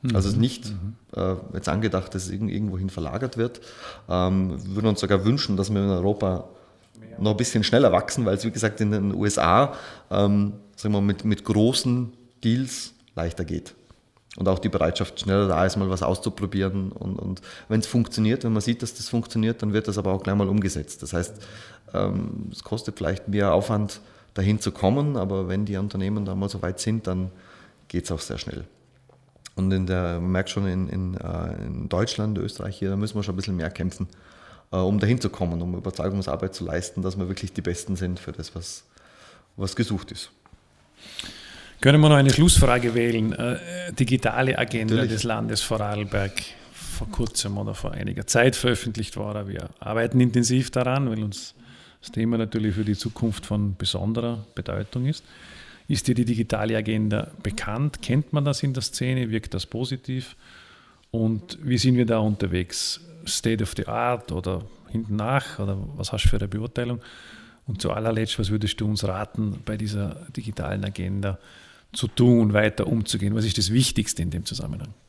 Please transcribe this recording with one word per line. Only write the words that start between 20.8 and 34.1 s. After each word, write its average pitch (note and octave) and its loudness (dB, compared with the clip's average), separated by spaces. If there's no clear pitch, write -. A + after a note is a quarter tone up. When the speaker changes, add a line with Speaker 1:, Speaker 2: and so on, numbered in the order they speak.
Speaker 2:
Das D2+ -8
heißt, F2 -2
ähm, G2 -2
es - -14
kostet - -8
vielleicht F#2+ -2
mehr G2+ 4
Aufwand, G#2 0
dahin G#2 2
zu - -2
kommen, C#3 2
aber F#2+ 0
wenn F#2+ 0
die G2+ -2
Unternehmen G2+ -2
da F#2+ -4
mal G2 -2
so G2 -6
weit F#2 -4
sind, A2 -2
dann F#2 -2
geht's - -4
auch D#2+ -4
sehr - -8
schnell. - -8
Und F#2+ 2
in F#2 2
der, F2 0
man F2+ 0
merkt F#2 0
schon, G2 0
in, F#2 0
in, F#2 -4
äh, E2 -6
in - -6
Deutschland, G#2 0
Österreich - -6
hier, G2 -2
da G2 0
müssen G#2+ -2
wir G#2 -2
schon G2 -4
ein F2+ -4
bisschen F#2 -4
mehr E2 -2
kämpfen, F#2 -4